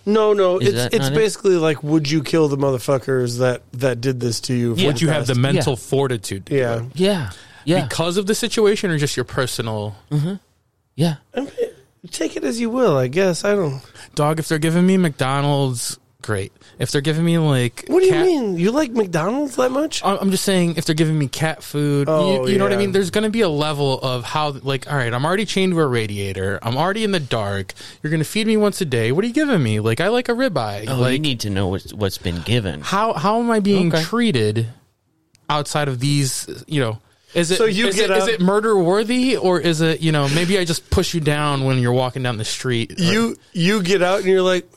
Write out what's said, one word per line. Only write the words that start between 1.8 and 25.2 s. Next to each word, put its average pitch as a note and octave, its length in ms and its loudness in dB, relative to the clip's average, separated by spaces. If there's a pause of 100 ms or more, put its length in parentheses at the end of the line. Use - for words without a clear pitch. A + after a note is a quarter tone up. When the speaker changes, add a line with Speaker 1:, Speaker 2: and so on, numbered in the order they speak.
Speaker 1:
would D3 280 2
you D#3 120 2
kill D#3 260 2
the C#3 100 -2
motherfuckers C3 800 0
that, B2 240 0 (100)
that B2 300 -2
did C3 180 -2
this A#2+ 220 -2
to B2+ 120 -4
you? A#2+ 220 0
Speaker 2:
Yeah. F3 120 2
Speaker 3:
Would D3 120 0
you D#3+ 80 2
have D3 180 0
the C3 60 0
Speaker 1:
Fast. B2 80 2
Speaker 3:
mental C#3+ 320 2
Speaker 2:
Yeah. A#2+ 60 -2
Speaker 3:
fortitude B2 680 -2
to D#3 80 -4
Speaker 1:
Yeah. A#2+ 260 0
Speaker 3:
do A#2 40 -8
it? C3 120 -12
Speaker 2:
Yeah. F3 340 0 (340)
Yeah. D#3+ 220 0
Speaker 3:
Because E3+ 320 -2
of G3 80 -2
the G#3+ 80 0
situation G#3+ 560 0
or D#3 80 0
just C#3+ 180 -2
your B2+ 80 -2
personal? A2 720 -4 (140)
Speaker 2:
Mm-hmm. D3+ 240 0 (640)
Yeah. D#3 180 0 (200)
Speaker 1:
I B3 60 -4
mean, C#4 100 -6 (600)
take - 260 -4
it D#4+ 80 -6
as A#3+ 160 -4
you A#3 80 -2
will, A3+ 300 2
I B2+ 100 2
guess. F3+ 360 0
I G#3 100 2
don't. D3 260 -2 (340)
Speaker 3:
Dog, D3+ 240 0
if D#3 100 -4
they're D#3+ 100 0
giving E3 280 2
me F#3+ 120 4
McDonald's, C#3 1000 0 (220)
great. G2+ 320 -4 (260)
If - 120 -4
they're D3 120 0
giving D#3 220 0
me, E3+ 140 2
like, C3+ 480 0
Speaker 1:
What E4+ 140 2
do F#4 60 6
you F#4+ 60 6
Speaker 3:
cat F4 140 4
Speaker 1:
mean? B3 300 0
You F#3 160 2
like C#4+ 180 0
McDonald's A3 680 -2
that B3+ 140 2
much? D4 340 -2
Speaker 3:
I, G3 120 2
I'm G3 160 0
just F#3+ 120 0
saying, F3 320 2
if D3+ 100 -4
they're E3 100 0
giving D#3 200 2
me C#3+ 120 0
cat D#3+ 340 -4
food, C#3+ 460 0
Speaker 1:
Oh, C#3+ 380 2
Speaker 3:
you, - 60 2
you - 60 4
know F#3+ 60 2
what G3+ 80 2
I G3 40 0
Speaker 1:
yeah. G3 40 2
Speaker 3:
mean? G3 120 0
There's F#3+ 180 2
gonna G#3+ 200 0
be A3+ 120 2
a F#3 60 4
level C#3+ 520 0
of B2+ 240 -4
how, D3+ 260 -2
like, C3+ 400 -6
all D3 60 -2
right, A#2+ 160 0
I'm B2 120 -2